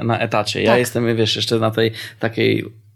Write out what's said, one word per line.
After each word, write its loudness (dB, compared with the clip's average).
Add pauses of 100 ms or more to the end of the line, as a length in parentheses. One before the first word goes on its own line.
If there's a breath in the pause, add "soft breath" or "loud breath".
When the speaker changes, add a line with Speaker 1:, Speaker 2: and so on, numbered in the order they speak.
Speaker 1:
na 0
etacie. -2
Ja 4
Speaker 2:
Tak. 6
Speaker 1:
jestem, 0
wiesz, 0
jeszcze 0
na 2
tej 0 (260 loud breath)
takiej, 0 (320)